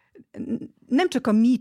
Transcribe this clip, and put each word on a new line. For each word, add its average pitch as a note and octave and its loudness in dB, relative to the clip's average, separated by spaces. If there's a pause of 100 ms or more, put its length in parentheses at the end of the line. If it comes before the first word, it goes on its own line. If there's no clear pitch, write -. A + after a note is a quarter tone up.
(380)
N-, - -8 (240)
nem F4 2
csak - -4
a A3 2
Me A#3 4